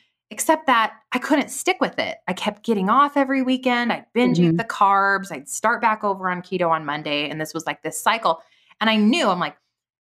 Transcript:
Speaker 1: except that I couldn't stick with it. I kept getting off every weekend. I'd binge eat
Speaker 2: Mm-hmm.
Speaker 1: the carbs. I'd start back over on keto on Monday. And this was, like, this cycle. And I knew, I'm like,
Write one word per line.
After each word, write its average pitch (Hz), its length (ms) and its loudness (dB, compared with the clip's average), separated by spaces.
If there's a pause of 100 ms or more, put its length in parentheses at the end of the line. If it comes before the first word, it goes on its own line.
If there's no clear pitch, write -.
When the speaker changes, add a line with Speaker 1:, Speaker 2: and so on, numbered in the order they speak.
(300)
Speaker 1:
except 320 380 0
that 226 260 2 (180)
I 247 60 -2
couldn't - 320 0
stick - 320 -4
with - 180 -4
it. 101 280 -4
I 190 60 -2
kept 208 300 -8
getting 202 260 0
off 285 280 2
every 269 240 0
weekend. 247 500 0
I'd 165 220 -6
binge 240 260 2
eat 175 40 6
Speaker 2:
Mm-hmm. 165 140 4
Speaker 1:
the 226 60 0
carbs. 196 680 2
I'd 143 180 -12
start 220 320 -2
back 214 220 0
over 190 260 -2
on 175 120 -4
keto 175 280 -2
on 160 160 0
Monday. 147 440 -4
And 156 120 -6
this 156 120 -8
was, 160 120 -8
like, 151 160 -6
this - 180 -8
cycle. 208 420 0 (380)
And 220 100 2
I 220 60 4
knew, 226 320 4
I'm 180 120 0
like, 156 180 -6 (460)